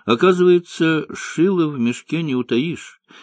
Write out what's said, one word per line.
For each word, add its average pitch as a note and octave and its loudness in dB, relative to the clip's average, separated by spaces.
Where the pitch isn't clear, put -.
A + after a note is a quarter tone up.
Оказывается, F3 2
шило E3+ 0
в C#3+ -8
мешке A#2+ -4
не D3 -4
утаишь, B2 -4